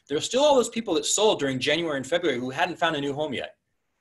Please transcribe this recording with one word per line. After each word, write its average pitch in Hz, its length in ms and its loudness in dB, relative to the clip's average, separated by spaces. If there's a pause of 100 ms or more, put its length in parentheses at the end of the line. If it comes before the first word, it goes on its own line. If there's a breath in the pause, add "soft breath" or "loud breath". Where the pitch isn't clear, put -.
there 143 100 -2
are 147 40 -4
still 254 220 0
all 294 120 6
those 233 140 4
people 220 240 -4
that 151 120 0
sold 170 340 2
during 135 200 -2
January 151 380 0
and 131 100 -8
February 165 320 0
who 127 100 -6
hadn't 160 300 -2
found 165 160 2
a 143 60 -2
new 143 120 -2
home 147 200 -4
yet. 82 220 -8 (460)